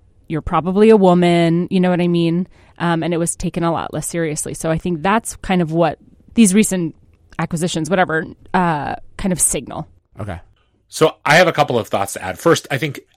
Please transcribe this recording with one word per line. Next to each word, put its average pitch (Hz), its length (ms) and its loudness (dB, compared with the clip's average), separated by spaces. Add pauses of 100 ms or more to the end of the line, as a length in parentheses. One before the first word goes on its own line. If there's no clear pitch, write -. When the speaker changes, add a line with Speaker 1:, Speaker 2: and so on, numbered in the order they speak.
(280)
Speaker 1:
you're 156 120 -4
probably 185 500 2
a 220 60 8
woman, 175 760 4
you 190 100 2
know 180 100 2
what 180 100 0
I 175 80 0
mean? 170 380 0 (320)
Um, 170 240 -2
and 165 100 -2
it 165 60 -2
was 170 180 -4
taken 170 280 -4
a 170 80 0
lot 101 200 -4
less 156 160 -8
seriously. 160 460 -6
So 160 160 -4
I 160 80 0
think 170 240 -4
that's 208 340 -2
kind 185 260 -2
of 156 100 -2
what 165 260 0 (360)
these 208 200 6
recent 185 420 0 (420)
acquisitions, 165 520 -4
whatever, 160 340 0 (300)
uh, 170 420 -2 (220)
kind 185 140 -2
of 180 80 -4
signal. - 460 -6 (320)
Speaker 2:
Okay. 92 220 -10 (480)
Speaker 3:
So - 360 0
I 143 120 4
have 175 120 6
a 151 40 0
couple 139 260 0
of 104 100 -4
thoughts 98 260 -4
to - 80 -10
add. 95 160 -8
First, - 320 0
I 139 80 -2
think 147 220 -8 (160)